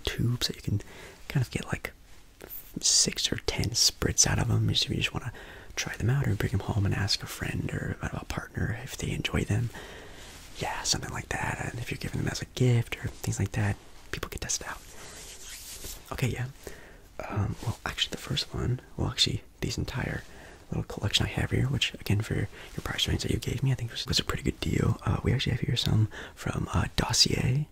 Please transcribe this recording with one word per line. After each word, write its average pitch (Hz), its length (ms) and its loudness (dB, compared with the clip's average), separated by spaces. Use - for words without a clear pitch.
tubes - 420 2
that - 100 -2
you - 60 -16
can 104 180 0
kind 131 160 2
of - 60 -12
get, - 160 -2
like, - 260 -4
six - 520 4
or - 40 0
ten - 240 2
spritz - 560 4
out 101 120 4
of 117 120 4
'em, 110 180 6
just 107 160 4
if - 60 -4
you - 60 0
just - 180 0
wanna - 180 -6
try - 220 -4
them 110 140 2
out, 139 160 4
or 101 80 4
bring - 180 0
'em 98 80 2
home 101 260 2
and 76 80 4
ask - 280 2
a - 40 -8
friend - 460 -2
or - 300 -2
a - 240 -4
partner - 560 -2
if - 140 -10
they - 140 -4
enjoy - 340 0
them. 113 260 2
Yeah, - 240 -4
something - 300 0
like - 180 -8
that. - 400 -2
And - 100 -8
if - 100 -6
you're - 80 -4
giving - 220 -4
them - 80 0
as - 120 -4
a - 140 -6
gift 120 420 4
or - 120 -6
things - 300 -4
like 101 140 0
that, 104 240 2
people - 200 -6
can - 100 -8
test - 220 -2
it - 60 -10
out. - 120 -8
Okay, 120 160 0
yeah. 123 180 -2
Um, 104 340 2
well, - 220 -2
actually, - 280 0
the - 60 -6
first - 360 -2
one, 123 260 2
well, - 120 2
actually, - 340 2
these - 180 -2
entire - 440 -2
little 110 140 0
collection - 420 0
I - 40 0
have - 200 0
here, - 160 4
which, 131 280 2
again, - 280 2
for - 120 0
your 101 140 0
price - 260 -2
range - 140 2
that - 80 0
you - 80 4
gave - 240 0
me, 135 100 4
I - 20 6
think 117 160 -4
was, - 160 -6
was - 120 2
a - 60 2
pretty - 180 0
good - 180 0
deal. - 440 4
Uh, - 180 4
we - 100 4
actually - 200 2
have 120 80 2
here - 160 2
some 107 320 6
from, - 380 -2
uh, - 140 4
Dossier. - 760 4